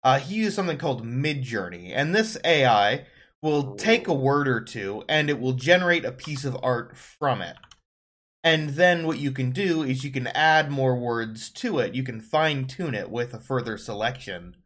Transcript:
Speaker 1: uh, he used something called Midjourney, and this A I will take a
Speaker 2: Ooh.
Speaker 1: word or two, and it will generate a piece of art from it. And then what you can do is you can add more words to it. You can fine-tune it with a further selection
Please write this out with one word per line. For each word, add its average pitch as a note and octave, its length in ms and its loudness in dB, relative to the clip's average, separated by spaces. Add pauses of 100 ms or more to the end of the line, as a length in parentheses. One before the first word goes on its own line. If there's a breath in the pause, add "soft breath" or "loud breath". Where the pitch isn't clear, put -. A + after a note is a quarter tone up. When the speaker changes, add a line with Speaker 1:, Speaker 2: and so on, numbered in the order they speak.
Speaker 1:
uh, C3 160 4
he C#3 160 -6
used G#3+ 200 0
something F3+ 220 -2
called C3 300 -4
Midjourney, A#2 880 -4
and D3 200 0
this A3 300 0
A D#3 220 4
I A2 400 4 (340 loud breath)
will C#3+ 360 0
take A3+ 300 2
a G3 40 -2
Speaker 2:
Ooh. E3 40 2
Speaker 1:
word C#3 320 2
or A#2+ 140 2
two, G#2+ 480 -8
and D3+ 220 2
it C3+ 100 0
will B2+ 140 0
generate E3+ 500 4
a B2 80 -4
piece C#3+ 320 -10
of C3 180 -6
art A#2+ 360 -2
from B2+ 420 -2
it. E2 160 -10 (880)
And D#3 260 2
then E3 380 4
what D3 140 -2
you C#3+ 120 -2
can C3 200 -2
do E3 300 0
is C3 220 -2
you C#3+ 60 -6
can C3 160 -4
add D#3 440 4
more C3 280 2
words A2+ 540 -4
to G#3+ 260 -2
it. G2+ 160 0
You B2+ 80 -2
can A#2+ 180 -8
fine-tune D3+ 760 -2
it G#2 140 -6
with A#2+ 240 -4
a A2 80 -14
further A#2 380 -4
selection G#2 880 -6